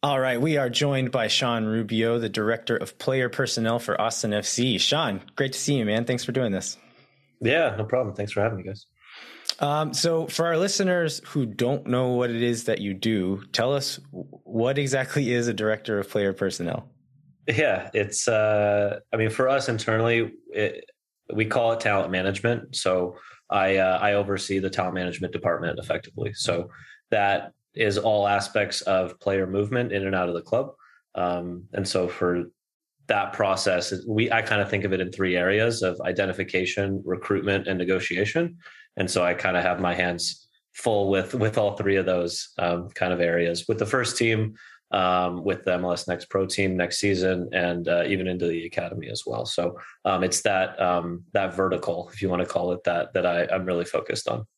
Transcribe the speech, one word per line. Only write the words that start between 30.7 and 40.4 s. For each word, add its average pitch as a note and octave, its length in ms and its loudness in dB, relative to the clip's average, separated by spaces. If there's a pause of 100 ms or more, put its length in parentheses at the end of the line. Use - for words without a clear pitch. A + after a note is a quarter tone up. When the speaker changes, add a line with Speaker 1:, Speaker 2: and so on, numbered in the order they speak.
Speaker 2:
Um, F2 580 -4
and G2 140 -2
so F2+ 220 0
for F2 360 0 (600)
that G2+ 260 0
process, F#2+ 640 0 (120)
we, A2+ 260 2
I A2+ 100 2
kinda G#2 240 0
think G2 180 -2
of F#2+ 80 0
it F#2 80 0
in F2+ 120 -4
three F2+ 240 0
areas G#2+ 460 2
of F2+ 180 0
identification, F#2+ 1040 -2
recruitment, G2 640 0
and F#2+ 100 -2
negotiation. G2+ 800 0 (380)
And F#2 120 -2
so F2+ 140 2
I F2 120 2
kinda F2+ 280 0
have F2+ 160 2
my F2+ 160 0
hands F2 540 -2 (240)